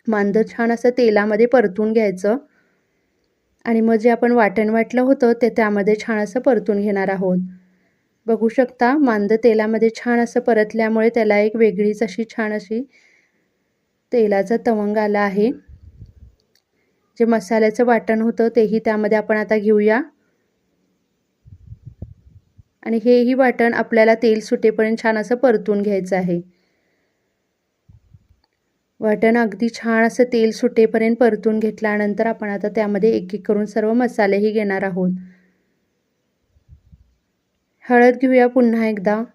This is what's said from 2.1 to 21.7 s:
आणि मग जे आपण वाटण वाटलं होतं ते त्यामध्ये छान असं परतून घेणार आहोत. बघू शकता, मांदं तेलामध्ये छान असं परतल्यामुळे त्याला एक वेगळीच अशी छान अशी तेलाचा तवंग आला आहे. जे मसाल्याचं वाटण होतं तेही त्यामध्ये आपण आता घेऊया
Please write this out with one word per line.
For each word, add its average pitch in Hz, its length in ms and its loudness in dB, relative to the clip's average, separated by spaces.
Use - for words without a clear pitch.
आणि 226 160 0
मग 226 140 2
जे 220 140 0
आपण 240 220 2
वाटण 214 380 2
वाटलं 226 320 0
होतं 254 400 2
ते - 80 2
त्यामध्ये 208 500 0
छान 214 240 -4
असं 202 160 -6
परतून 214 420 0
घेणार 196 280 -2
आहोत. 185 280 -2
बघू 220 220 0
शकता, 247 480 0
मांदं 220 460 0
तेलामध्ये 220 520 2
छान 240 240 -2
असं 233 200 -2
परतल्यामुळे 220 680 0
त्याला 208 300 2
एक 214 160 0
वेगळीच 208 480 0
अशी 226 260 -6
छान 214 240 -6
अशी 220 300 -6
तेलाचा 208 440 0
तवंग 208 300 -2
आला 208 220 0
आहे. 208 320 0
जे 233 60 2
मसाल्याचं 220 600 0
वाटण 220 360 0
होतं 226 340 0
तेही 220 240 2
त्यामध्ये 214 380 -2
आपण 214 200 -2
आता 214 200 -2
घेऊया 214 420 2